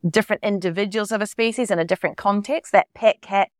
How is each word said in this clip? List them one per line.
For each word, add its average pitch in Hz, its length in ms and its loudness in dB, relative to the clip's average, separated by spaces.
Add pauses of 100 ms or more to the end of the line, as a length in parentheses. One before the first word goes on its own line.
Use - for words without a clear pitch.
different 202 360 0
individuals 202 680 -2
of 214 100 -2
a 208 60 -4
species 226 440 -2
in 175 80 0
a 165 60 2
different - 320 -2
context. 208 560 -2
That - 200 6
pet - 280 2
cat 196 280 0 (100)